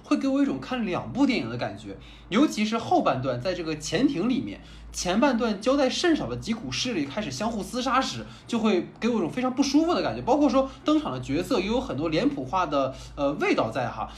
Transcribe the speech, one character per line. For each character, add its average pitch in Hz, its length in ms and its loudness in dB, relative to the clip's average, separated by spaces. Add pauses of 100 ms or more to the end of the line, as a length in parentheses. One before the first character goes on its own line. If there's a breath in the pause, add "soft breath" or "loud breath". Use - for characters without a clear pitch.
会 - 140 0
给 269 100 -2
我 269 140 2
一 277 40 4
种 131 140 -2
看 247 260 -4
两 131 280 -4
部 277 140 4
电 214 120 2
影 117 100 -4
的 120 60 -6
感 110 220 -6
觉。 95 200 -12 (320 loud breath)
尤 247 180 4
其 208 180 0
是 220 120 -2
后 302 260 2
半 131 180 2
段， 123 180 -2
在 185 140 -2
这 170 100 -6
个 160 140 -4
潜 233 300 0
艇 185 200 0
里 214 140 2
面， 101 180 -8 (320 loud breath)
前 180 280 0
半 269 180 4
段 220 240 0
交 262 160 2
代 269 100 4
甚 320 280 2
少 123 120 -4
的 120 80 -4
几 123 160 -6
股 - 200 -4
势 247 220 -2
力 151 120 0
开 - 160 -6
始 208 80 -6
相 208 220 -4
互 208 100 -4
厮 226 180 -6
杀 254 220 2
时， 113 240 -6 (220 loud breath)
就 233 100 -2
会 202 300 2 (120)
给 220 80 0
我 240 100 2
一 - 20 2
种 160 100 0
非 262 100 -4
常 247 140 0
不 285 80 0
舒 294 240 4
服 339 80 2
的 202 80 2
感 120 140 0
觉。 123 80 -6
包 247 140 4
括 294 120 6
说 269 180 4 (160 loud breath)
登 302 160 4
场 - 120 -4
的 127 100 -6
角 160 220 -2
色 226 160 0
也 190 80 -2
有 233 120 2
很 135 160 -6
多 160 140 -2
脸 175 180 2
谱 285 160 -2
化 180 220 0
的， 139 300 0 (200 loud breath)
呃， 143 180 0
味 302 200 2
道 240 160 2
在 123 180 -2
哈。 107 300 -6